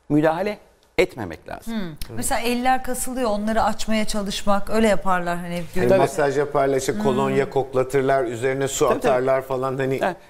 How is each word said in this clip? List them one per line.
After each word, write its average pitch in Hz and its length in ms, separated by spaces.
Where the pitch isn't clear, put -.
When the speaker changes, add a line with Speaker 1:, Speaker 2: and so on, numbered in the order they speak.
Speaker 1:
müdahale 160 500
etmemek 110 500
lazım. - 260
Speaker 2:
Hmm. 160 420
Mesela 240 240
eller 247 420
kasılıyor, 247 480
onları 214 320
açmaya 214 420
çalışmak, 202 640
öyle 220 180
yaparlar 180 500
hani. 175 260
Speaker 3:
Hani 180 140
Speaker 1:
Tabii. 190 100
Speaker 3:
masaj 143 400
yaparlar, 139 380
işte 131 220
kolonya 135 460
Speaker 2:
Hmm. 135 80
Speaker 3:
koklatırlar, 131 720
üzerine 131 440
su 143 200
Speaker 1:
Tabii, - 120
tabii. 139 120
Speaker 3:
atarlar 131 300
falan 131 360
hani. 131 220
Speaker 1:
Ha, 180 140